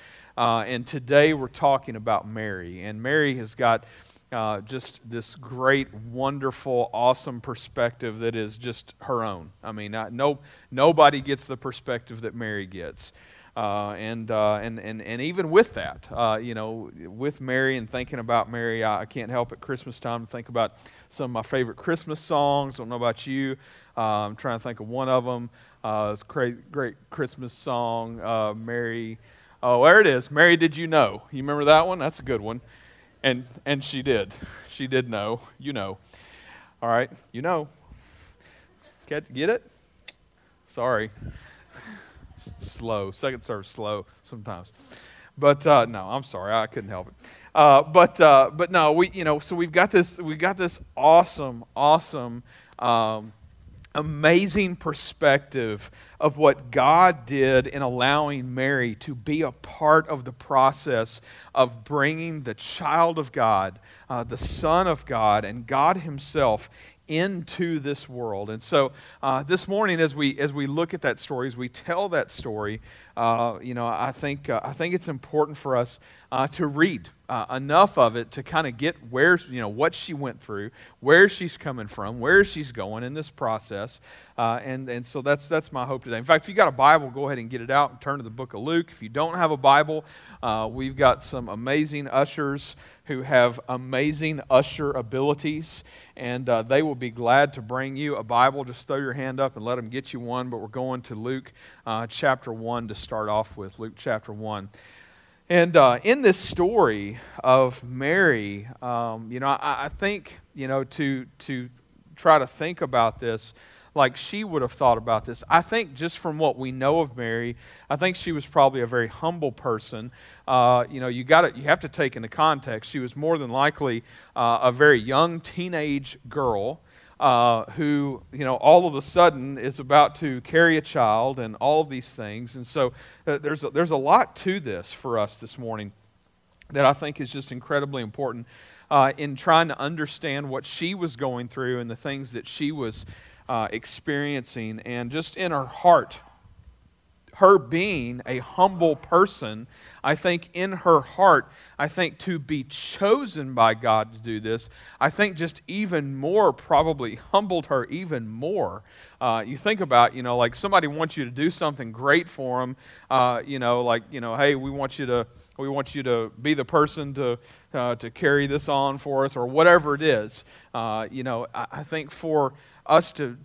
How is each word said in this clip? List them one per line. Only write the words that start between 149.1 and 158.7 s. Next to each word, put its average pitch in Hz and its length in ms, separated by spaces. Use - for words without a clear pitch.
I 147 140
think 175 360
in 185 200
her 170 280
heart, 165 480
I 143 80
think 160 340
to 170 200
be 135 240
chosen 190 920
by 113 200
God 110 400
to 113 40
do 110 220
this, 110 280
I 143 100
think 196 260
just 160 320
even 170 480
more 170 360
probably 143 640
humbled 190 500
her 131 180
even 147 440
more. 113 540